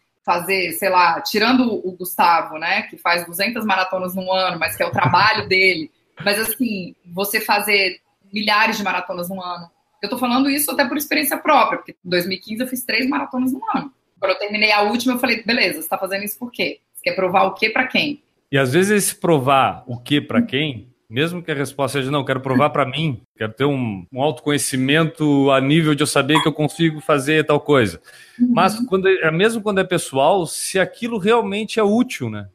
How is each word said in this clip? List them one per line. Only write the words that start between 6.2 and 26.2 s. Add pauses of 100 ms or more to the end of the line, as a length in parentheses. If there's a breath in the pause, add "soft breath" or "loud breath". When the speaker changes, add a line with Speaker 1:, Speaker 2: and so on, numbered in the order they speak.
Speaker 1:
Mas,
assim, (100)
você
fazer (320)
milhares
de
maratonas
num
ano. (320)
Eu
tô
falando
isso
até
por
experiência
própria,
porque
em
dois
mil
e
quinze
eu
fiz
três
maratonas
num (140)
ano. (260)
Quando
eu
terminei
a
última,
eu
falei,
"Beleza,
você
tá
fazendo
isso
por
quê? (140)
Você
quer
provar
o
quê
pra
quem?" (260)
Speaker 2:
E
às
vezes
esse
provar
o
quê
pra
quem, (220)
mesmo
que
a
resposta
seja,
"Não,
quero
provar
pra
mim, (140)
quero
ter
um,
um
autoconhecimento
a
nível
de
eu
saber